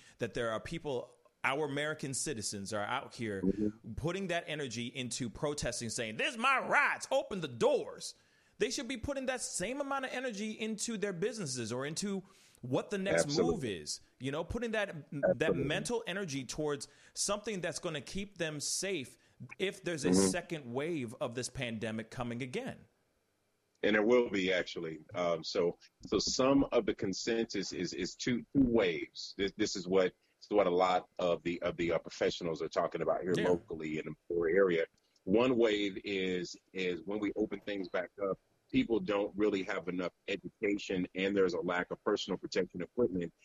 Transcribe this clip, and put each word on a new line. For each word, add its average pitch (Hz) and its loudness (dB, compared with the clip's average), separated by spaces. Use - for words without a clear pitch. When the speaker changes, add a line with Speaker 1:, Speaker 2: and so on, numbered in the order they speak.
Speaker 1:
that 120 -4
there 117 0
are 107 -2
people, 147 -6
our 139 2
American 147 -4
citizens 107 -4
are 104 0
out 123 -4
here 104 -4
Speaker 2:
Mm-hmm. 101 2
Speaker 1:
putting 180 -4
that 170 -2
energy 123 -6
into 123 -4
protesting, 147 -4
saying, 110 -4
"This 294 -2
is 226 -10
my 262 4
rights, 202 2
open 262 0
the 151 -2
doors." 127 0
They 233 2
should 247 -6
be 269 -4
putting 269 -4
that 254 -2
same 247 -4
amount 277 -4
of 247 -4
energy 220 -4
into 220 -4
their 202 -2
businesses 160 -4
or 131 -2
into 190 -2
what 139 -2
the 202 -2
next 170 2
Speaker 2:
Absolutely. 170 2
Speaker 1:
move 156 -4
is, 82 -6
you 135 -4
know, 156 -2
putting 233 -4
that, 202 -2
that 151 2
Speaker 2:
Absolutely. 135 2
Speaker 1:
mental 208 -2
energy 170 -4
towards 147 -4
something 208 -2
that's 165 -4
gonna 156 -4
keep 196 -8
them 156 -4
safe 180 -4
if 190 -2
there's 156 -2
a 180 6
Speaker 2:
Mm-hmm. 190 8
Speaker 1:
second 160 -2
wave 139 -2
of 120 -2
this 123 -4
pandemic 113 -6
coming 120 -6
again. 202 -6
Speaker 2:
And 104 4
there 107 6
will 120 6
be, 92 2
actually. 82 -2
Um, 85 0
so, 87 2
so - 2
some 139 4
of 120 4
the 101 0
consensus 107 -2
is, 87 -4
is 87 -4
two, 120 0
two 139 6
waves. 95 2
This, 98 0
this 104 0
is 90 -6
what 92 6
what 101 6
a 90 4
lot 92 4
of 87 2
the, 87 -2
of 87 0
the, 85 0
uh, 80 4
professionals 85 -2
are 78 -2
talking 82 0
about 78 0
here 90 2
Speaker 1:
Yeah. 90 2
Speaker 2:
locally 80 0
in 76 -4
the 78 -8
Florida 85 2
area. 87 6
One 120 4
wave 104 2
is, 92 -2
is 90 -2
when 101 -4
we 101 0
open 104 0
things 98 -4
back 90 -2
up, 95 -2
people 113 4
don't 101 0
really 101 4
have 92 -4
enough 90 -2
education, 98 0
and 98 2
there's 90 6
a 82 0
lack 90 0
of - -8
personal 98 0
protection 90 -2
equipment 90 0